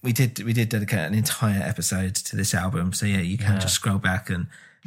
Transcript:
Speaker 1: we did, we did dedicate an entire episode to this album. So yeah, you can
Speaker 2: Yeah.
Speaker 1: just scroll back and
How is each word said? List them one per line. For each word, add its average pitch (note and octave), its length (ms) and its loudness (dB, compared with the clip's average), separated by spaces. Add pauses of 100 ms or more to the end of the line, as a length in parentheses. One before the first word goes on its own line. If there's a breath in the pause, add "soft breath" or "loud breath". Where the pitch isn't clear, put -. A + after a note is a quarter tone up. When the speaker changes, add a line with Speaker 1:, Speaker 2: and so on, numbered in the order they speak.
Speaker 1:
we B2+ 100 2
did, A#2 300 0
we A2+ 100 0
did A#2 160 2
dedicate G2+ 380 0
an F#2 80 -2
entire G#2+ 480 2
episode F#2 540 -2
to - 180 -6
this G2 200 0
album. F2+ 380 0
So - 140 -2
yeah, G2 140 2
you F2+ 180 0
can G#2 140 2
Speaker 2:
Yeah. G2 80 2
Speaker 1:
just F#2 140 0
scroll G2 240 0
back F#2 300 0
and F2+ 200 -2 (380 loud breath)